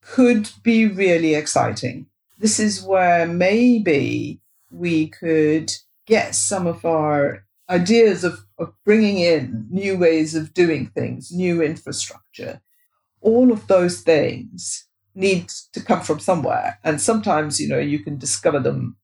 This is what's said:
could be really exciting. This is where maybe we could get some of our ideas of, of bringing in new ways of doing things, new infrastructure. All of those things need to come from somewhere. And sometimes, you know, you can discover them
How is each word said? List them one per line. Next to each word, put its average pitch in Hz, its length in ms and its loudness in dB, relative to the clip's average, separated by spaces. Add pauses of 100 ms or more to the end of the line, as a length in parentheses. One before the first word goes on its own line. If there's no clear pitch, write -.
could 240 480 2 (140)
be 226 240 2
really 175 480 2
exciting. 131 680 -4 (340)
This 214 200 0
is 202 220 -2
where 180 460 2
maybe 175 1120 2 (320)
we 170 360 -2
could 156 640 0 (340)
get - 300 0
some 190 320 -2
of 165 180 -6
our 151 580 0 (260)
ideas 185 540 4
of, 170 220 -6 (120)
of - 160 -10 (120)
bringing 208 320 4
in 151 520 0
new 190 280 -4
ways 160 380 2
of 156 180 -6
doing 156 340 2
things, 120 440 -8
new 175 300 -2
infrastructure. - 1000 -8 (580)
All 240 320 4
of 214 160 -4
those 180 340 2
things - 840 -2 (300)
need 185 340 -2 (240)
to - 80 -12
come 170 200 0
from 151 180 -4
somewhere. - 640 -2
And 151 180 -2
sometimes, 180 580 0
you 147 80 -4
know, 139 120 -2
you 143 200 -2
can 147 200 -10
discover 147 400 -2
them 131 440 -4